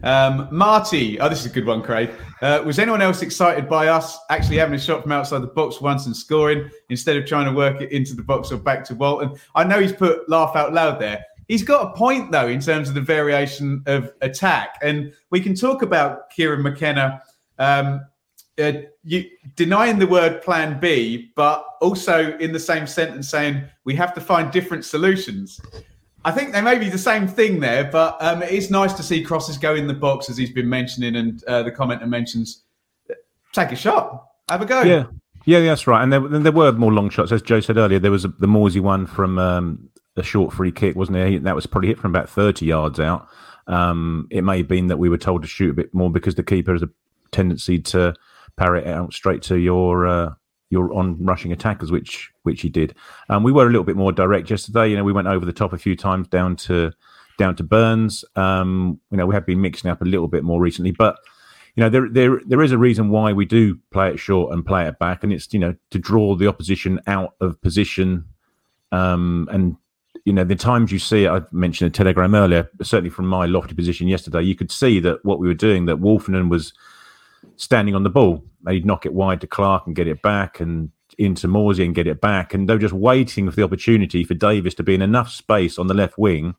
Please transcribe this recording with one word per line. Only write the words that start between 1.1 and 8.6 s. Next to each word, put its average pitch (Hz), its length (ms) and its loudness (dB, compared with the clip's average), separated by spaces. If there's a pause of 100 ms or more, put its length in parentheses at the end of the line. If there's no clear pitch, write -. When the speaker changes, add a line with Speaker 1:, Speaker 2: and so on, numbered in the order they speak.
Speaker 1:
oh, 147 120 0
this 156 100 -6
is 123 60 -10
a 113 80 -12
good 120 100 -2
one, 110 180 -2
Craig. 117 280 -4 (320)
Uh, 147 240 2
was 147 120 -2
anyone 214 220 0
else 185 220 0
excited 156 440 0
by 156 220 0
us 160 300 0 (100)
actually 151 300 0
having 156 160 0
a 139 40 -4
shot 156 240 -4
from 147 80 -6
outside 143 280 -4
the 127 100 -6
box - 320 -4
once 139 240 -2
and 120 100 -6
scoring 151 560 -2 (200)
instead 135 260 -2
of 139 80 -4
trying 143 220 -2
to 135 60 -2
work 139 280 0
it 139 120 -10
into 135 220 -4
the 117 80 -12
box 135 300 -4
or 123 60 -8
back 135 260 -4